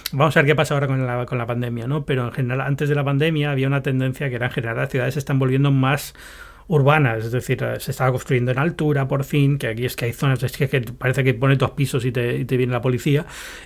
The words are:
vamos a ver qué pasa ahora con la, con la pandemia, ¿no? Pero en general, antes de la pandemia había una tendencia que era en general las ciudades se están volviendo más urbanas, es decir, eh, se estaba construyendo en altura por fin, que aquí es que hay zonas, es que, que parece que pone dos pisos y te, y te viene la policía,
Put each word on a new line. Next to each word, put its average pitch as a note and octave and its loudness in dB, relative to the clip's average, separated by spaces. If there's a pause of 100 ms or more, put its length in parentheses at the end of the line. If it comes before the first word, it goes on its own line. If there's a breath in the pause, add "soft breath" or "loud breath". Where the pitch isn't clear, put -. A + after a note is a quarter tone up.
(120)
vamos C#3+ 2
a E3 8
ver D3 4
qué D3+ 4
pasa D3+ 0
ahora C#3+ 0
con C3 0
la, B2 -4
con B2+ -4
la A#2+ -4
pandemia, A#2+ -4
¿no? C#3+ -2
Pero B2+ 0
en A#2 -6
general, C3 -2
antes C#3+ 0
de D3 2
la C#3+ 0
pandemia D3 2
había C3 0
una C#3 2
tendencia C3 -2
que B2 -4
era A#2+ -2
en B2 -6
general A#2 -4
las C3+ -2
ciudades C3 0
se D3+ -2
están C3+ 0
volviendo C3+ 2
más C3+ 2 (580 loud breath)
urbanas, C#3 4
es A2+ -6
decir, B2 -2
eh, A#2 -4
se - -8
estaba C3 2
construyendo B2+ 0
en A#2+ -2
altura D3 0
por C3+ 0
fin, C#3+ 2
que C3 -4
aquí A2+ -2
es B2+ -6
que - -4
hay A#2 -2
zonas, C3+ 0
es C3 -2
que, C3+ 0
que C3+ 0
parece B2+ -2
que C3 6
pone C3+ 4
dos C3 2
pisos C3+ -2
y B2 -2
te, B2 -2
y C3+ -4
te B2+ 0
viene B2 0
la A#2 -2
policía, C3+ 0 (420 loud breath)